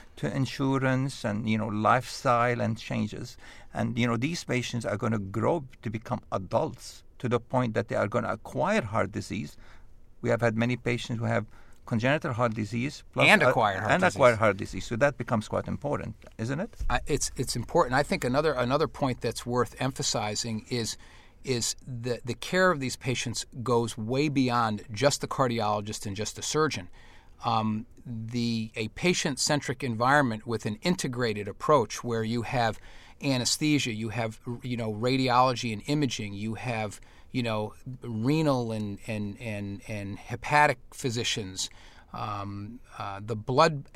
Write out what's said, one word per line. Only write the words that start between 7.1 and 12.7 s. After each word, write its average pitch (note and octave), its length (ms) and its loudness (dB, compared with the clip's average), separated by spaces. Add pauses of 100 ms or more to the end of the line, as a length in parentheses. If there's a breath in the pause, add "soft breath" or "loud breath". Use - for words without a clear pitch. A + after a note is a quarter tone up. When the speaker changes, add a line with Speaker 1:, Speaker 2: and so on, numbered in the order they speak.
Speaker 1:
to B2 100 -4
the A#2 120 2
point B2 340 0
that A2 140 0
they A2+ 80 -4
are G#2+ 100 2
gonna A2 220 0
acquire C#3 540 0
heart G2+ 280 0
disease. G#2+ 460 -6 (640 loud breath)
We A#2+ 100 0
have A#2 100 2
had A#2 160 2
many A#2+ 200 2
patients A#2+ 420 -4
who A#2 60 -2
have A2+ 220 0 (400 soft breath)
congenital C3 460 0
heart A#2 220 2
disease A#2+ 480 -4 (100)